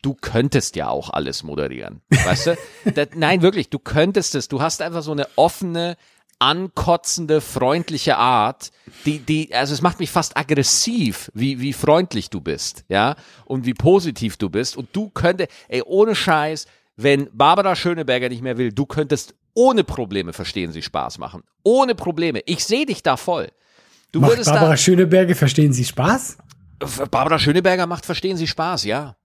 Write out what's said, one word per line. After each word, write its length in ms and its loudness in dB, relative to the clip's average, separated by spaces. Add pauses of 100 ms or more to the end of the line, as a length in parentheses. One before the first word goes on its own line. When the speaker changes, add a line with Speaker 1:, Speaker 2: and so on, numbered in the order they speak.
Speaker 1:
Du 140 -4
könntest 600 -2
ja 140 -4
auch 220 -6
alles 320 -6
moderieren, 640 -10
weißt 380 2
du? 100 0 (280)
Speaker 2:
<laughs> 100 0
Speaker 1:
Das, 200 0
nein, 260 2
wirklich, 280 2
du 100 -6
könntest 560 0
es. 120 -4
Du 140 -4
hast 200 -2
einfach 220 -6
so 80 -8
eine 240 -4
offene, 600 0 (440)
ankotzende, 1000 0
freundliche 760 -2
Art, 540 2 (340)
die, 140 -2
die, 340 -2
also 220 -2
es 80 -4
macht 160 0
mich 100 -4
fast 260 -2
aggressiv, 1000 0
wie, 260 -2
wie 120 -4
freundlich 580 2
du 100 -8
bist, 480 -6
ja, 260 2 (300)
und 220 -4
wie 80 -2
positiv 640 0
du 120 -4
bist. 260 -4
Und 180 -12
du 180 -4
könntest, 400 0 (180)
ey, 160 -2
ohne 300 4
Scheiß, 500 0 (320)
wenn 340 2
Barbara 440 4
Schöneberger 540 -2
nicht 120 -8
mehr 160 -6
will, 160 0
du 140 -2
könntest 480 -4 (180)
ohne 300 6
Probleme 500 -6
Verstehen 380 -6
Sie 100 -10
Spaß 380 -6
machen. 240 -14 (180)
Ohne 320 4
Probleme. 540 -4
Ich 180 -4
seh 200 0
dich 180 -6
da 140 2
voll. 320 -4 (640)
Du 100 -2
Speaker 2:
Macht 100 6
Speaker 1:
würdest 180 2
Speaker 2:
Barbara 220 6
Speaker 1:
da 60 4
Speaker 2:
Schöneberger 580 4
Verstehen 380 4
Sie 120 0
Spaß? 520 -2 (440)
Speaker 1:
F-, 300 -6
Barbara 260 2
Schöneberger 480 2
macht 220 -6
Verstehen 300 -4
Sie 100 -2
Spaß, 380 -4
ja. 400 -4